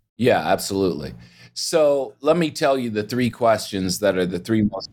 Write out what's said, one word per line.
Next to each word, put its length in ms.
Yeah, 220
absolutely. 760
So 640
let 160
me 160
tell 260
you 120
the 120
three 280
questions 680
that 180
are 80
the 140
three 220
most 320